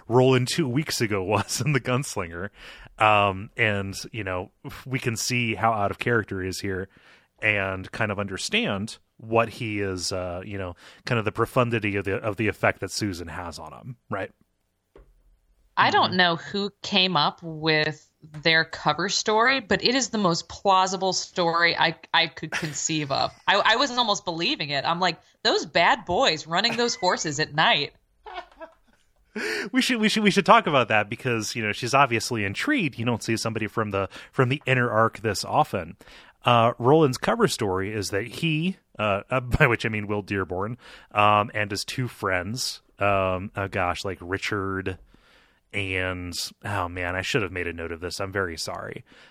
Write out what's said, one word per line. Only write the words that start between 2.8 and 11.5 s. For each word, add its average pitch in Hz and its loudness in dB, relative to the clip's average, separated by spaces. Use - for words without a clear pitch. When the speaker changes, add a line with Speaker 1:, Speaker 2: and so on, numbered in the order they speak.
Speaker 1:
Um, 101 4
and, 101 0
you 110 -8
know, 95 -6
we 131 -4
can 113 -2
see 120 -2
how 110 2
out 101 0
of 95 -4
character 104 0
he 92 -2
is 90 -6
here 98 -4
and 98 -2
kind 104 -2
of 95 -2
understand 101 -4
what 113 2
he 107 -6
is, 92 -4
uh, 90 -6
you 101 -10
know, 90 -8
kind 123 0
of 110 0
the 104 0
profundity 113 0